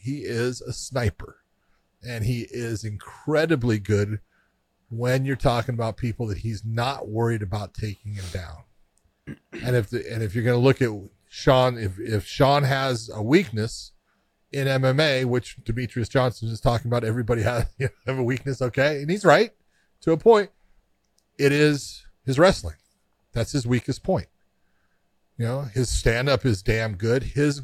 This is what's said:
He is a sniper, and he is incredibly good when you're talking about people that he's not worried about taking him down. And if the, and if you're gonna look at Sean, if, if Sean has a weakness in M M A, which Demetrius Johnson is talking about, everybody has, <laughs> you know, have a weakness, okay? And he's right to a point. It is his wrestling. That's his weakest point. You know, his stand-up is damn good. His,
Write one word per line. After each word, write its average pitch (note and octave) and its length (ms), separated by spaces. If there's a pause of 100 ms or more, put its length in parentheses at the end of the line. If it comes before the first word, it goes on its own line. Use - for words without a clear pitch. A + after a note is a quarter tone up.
He C3+ 160
is A#2+ 420
a A#2+ 120
sniper, - 640 (680)
and A#2 180
he A#2+ 160 (100)
is A#2 320
incredibly B2 960
good G#2 400 (720)
when B2 360
you're C3+ 120
talking A#2+ 360
about A2+ 220
people A#2 320
that G2 120
he's G#2+ 260
not A#2+ 420
worried A2+ 340
about G2+ 320
taking G#2 400
him F#2+ 200
down. - 1040 (260)
And B2 120
if A2+ 140
the, A#2+ 220
and A2+ 100
if G#2 140
you're A#2+ 80
gonna B2 140
look C3 240
at A#2+ 80 (400)
Sean, B2+ 480
if, G2 220
if A2 260
Sean C#3+ 380
has C3 500
a G#2+ 100
weakness A#2 720 (580)
in C#3 160
M C3+ 160
M C3 160
A, C#3 240
which B2 400
Demetrius A2+ 460
Johnson B2 400
is A2+ 100
talking A#2+ 320
about, A#2+ 140
everybody A2+ 380
has, B2 280
<laughs> - 60
you C3+ 80
know, - 60 (200)
have C3 80
a B2+ 40
weakness, C3 380
okay? C#3 400
And D3 80
he's G#3 140
right F#3 280 (500)
to D#3+ 100
a E3 60
point. G#3 320 (920)
It C#3+ 140
is D3 520 (200)
his B2+ 120
wrestling. - 380 (560)
That's A#2 220
his C3 120
weakest B2 380
point. F#3 240 (1080)
You A#2 100
know, C3 140
his A#2+ 280
stand-up B2+ 560
is A2 160
damn A2 360
good. A#2 260
His, C#3+ 400